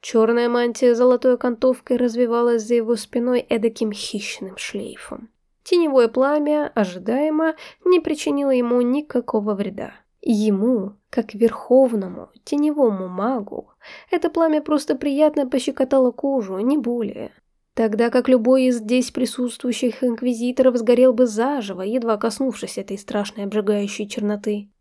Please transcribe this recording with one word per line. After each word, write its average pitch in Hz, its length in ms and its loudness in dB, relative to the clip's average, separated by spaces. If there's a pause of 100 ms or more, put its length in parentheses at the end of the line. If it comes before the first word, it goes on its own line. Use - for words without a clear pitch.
Черная 233 460 2
мантия 240 460 2
с 226 40 2
золотой 247 360 4
окантовкой 247 640 0
развивалась 240 640 0
за 233 120 0
его 233 200 0
спиной 240 540 -2
эдаким 220 420 -2
хищным 202 640 -10
шлейфом. - 720 -12 (340)
Теневое 285 440 4
пламя, 294 680 0
ожидаемо, 254 840 0 (280)
не 370 160 4
причинило 285 520 -2
ему 247 300 2
никакого 240 760 -2
вреда. 196 360 -8 (300)
Ему, 208 720 0 (160)
как - 240 -4
верховному 226 960 2 (160)
теневому 285 640 0
магу, 208 640 -6 (380)
это 339 200 0
пламя 311 320 2
просто 302 340 0
приятно 285 520 0
пощекотало 262 640 0
кожу, 233 480 -2
не 262 180 2
более. 240 540 -6 (420)
Тогда 226 360 2
как 247 200 0
любой 254 360 4
из 247 120 2
здесь 240 340 0
присутствующих 247 920 -4
инквизиторов 247 760 0
сгорел 240 360 6
бы 247 120 4
заживо, 226 560 -4
едва 226 360 -2
коснувшись 226 600 -4
этой 196 200 -8
страшной 202 480 -6
обжигающей 202 640 -2
черноты. 208 600 -6 (120)